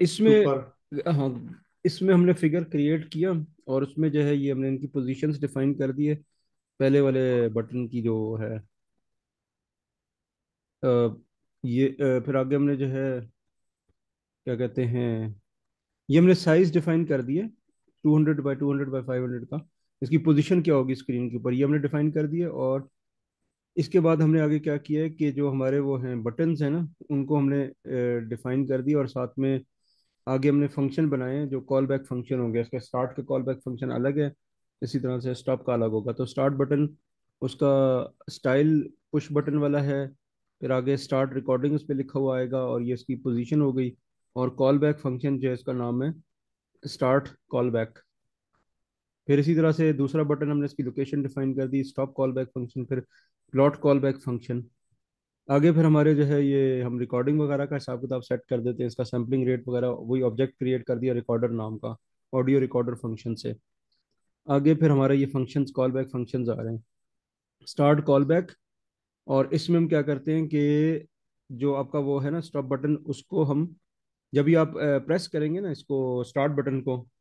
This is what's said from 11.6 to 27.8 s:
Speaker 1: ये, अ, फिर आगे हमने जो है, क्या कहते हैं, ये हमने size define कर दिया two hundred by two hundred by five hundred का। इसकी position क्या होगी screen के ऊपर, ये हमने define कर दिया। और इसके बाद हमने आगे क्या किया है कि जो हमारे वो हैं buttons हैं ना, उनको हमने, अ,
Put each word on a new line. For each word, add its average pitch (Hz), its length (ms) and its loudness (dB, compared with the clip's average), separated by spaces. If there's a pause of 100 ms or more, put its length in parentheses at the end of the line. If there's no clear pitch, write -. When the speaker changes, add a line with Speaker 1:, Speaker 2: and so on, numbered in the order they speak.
Speaker 1:
ये, 131 240 2
अ, 131 320 0
फिर 135 160 -4
आगे 131 200 0
हमने 143 200 2
जो 135 100 -4
है, 131 340 -4 (1200)
क्या 127 120 -4
कहते 123 280 -2
हैं, 117 600 -4 (680)
ये 147 80 6
हमने 180 160 8
size 170 380 4
define 165 320 2
कर 143 180 -2
दिया 160 260 -2 (560)
two 151 120 6
hundred 151 240 4
by 135 180 -2
two 143 120 0
hundred 139 180 -2
by 131 180 -4
five 127 160 -2
hundred 123 220 -6
का। 151 240 -10 (340)
इसकी 139 160 2
position 160 440 4
क्या 156 120 4
होगी 131 200 2
screen 123 360 -4
के 120 60 -6
ऊपर, 120 160 -2
ये 131 120 2
हमने 147 140 2
define 147 340 0
कर 156 140 0
दिया। 165 220 -2
और 131 400 -4 (880)
इसके 170 240 2
बाद 160 220 4
हमने 156 180 4
आगे 151 180 2
क्या 147 180 -2
किया 151 260 -4
है 160 80 -2
कि 156 220 -2
जो 139 180 -2
हमारे 135 300 0
वो 139 160 -2
हैं 123 260 -6
buttons 151 400 -2
हैं 143 80 0
ना, 160 180 -2 (220)
उनको 143 260 0
हमने, 139 280 2
अ, - 100 -10 (440)